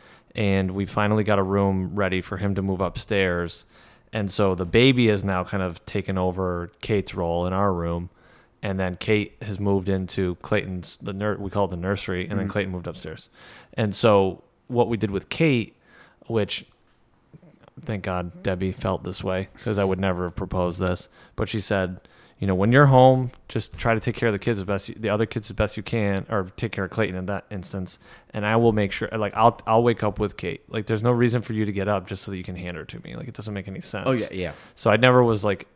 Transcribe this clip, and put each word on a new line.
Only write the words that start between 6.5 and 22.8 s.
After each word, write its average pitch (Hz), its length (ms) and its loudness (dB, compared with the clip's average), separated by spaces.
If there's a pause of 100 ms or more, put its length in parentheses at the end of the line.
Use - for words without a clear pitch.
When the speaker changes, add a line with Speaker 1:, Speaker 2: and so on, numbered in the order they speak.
Speaker 1:
Kate's 98 320 -2
role 87 320 0
in 92 80 -2
our 98 180 2
room, 85 380 -4 (520)
and 98 160 -4
then 92 180 -2
Kate 107 440 0
has 104 180 -8
moved 98 300 0
into 92 540 -2
Clayton's, 92 560 -4
the 104 160 -10
nur-, 101 240 -4
we 98 100 -6
call 101 160 0
it 87 60 -2
the 90 80 -6
nursery, 92 500 -4
and 104 40 -6
then 101 80 -2
Speaker 2:
Mm-hmm. 101 120 -4
Speaker 1:
Clayton 95 200 -2
moved 87 140 -8
upstairs. - 440 -12 (420)
And 104 240 -2
so 98 460 4 (260)
what 120 200 2
we 113 100 -2
did 104 120 0
with 98 200 -6
Kate, 139 440 0 (520)
which, 107 400 -2 (1160)
thank 104 200 -6
God 90 400 -4
Debbie 92 300 -2
felt 95 320 -2
this 90 200 -8
way, 95 240 -2 (140)
'cause 104 160 -2
I 101 60 4
would 95 140 2
never 90 260 0
have 87 120 -6
proposed 90 440 -2
this, 92 280 -2 (280)
but 107 120 -4
she 110 140 -4
said, 92 380 -2 (380)
you 101 80 -4
know, 95 80 2
"When 101 180 4
you're 143 140 10